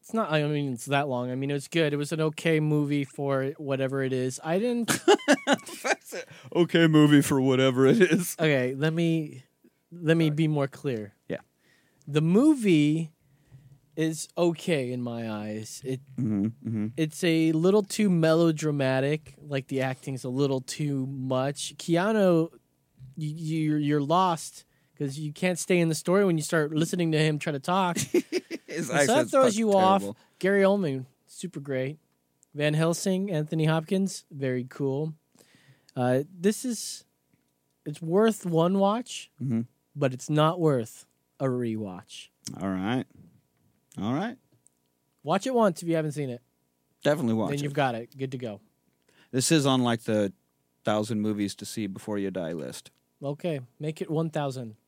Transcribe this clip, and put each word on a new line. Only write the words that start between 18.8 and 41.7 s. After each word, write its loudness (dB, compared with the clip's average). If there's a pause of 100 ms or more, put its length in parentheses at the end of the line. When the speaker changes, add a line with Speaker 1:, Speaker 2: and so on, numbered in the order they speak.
Speaker 1:
Like, -6
the -2
acting's -6
a -6
little 0
too -4
much. -4
Keanu, 2
y-, -20 (580)
you're, -2
you're 2
lost 0 (340)
'cause -6
you -8
can't -2
stay 2
in 4
the 0
story 2
when 4
you -2
start 0
listening 0
to 2
him 2
try -4
to -4
talk. 0
Speaker 2:
<laughs> -4
His -
Speaker 1:
And -6
so -6
that 2
Speaker 2:
accent's 4
Speaker 1:
throws 6
Speaker 2:
fucking -2
Speaker 1:
you 2
off. 6
Speaker 2:
terrible. -10 (220)
Speaker 1:
Gary 4
Oldman, 2 (200)
super -12
great. -6 (560)
Van 0
Helsing, 0
Anthony -2
Hopkins, 0
very -4
cool. -4 (840)
Uh, 2 (180)
this -2
is, -8 (840)
it's -10
worth 0
one 2
watch, -2 (120)
Speaker 2:
Mm-hmm. -2 (340)
Speaker 1:
but 0
it's -14
not 2
worth 0 (340)
a -2
rewatch. -6 (320)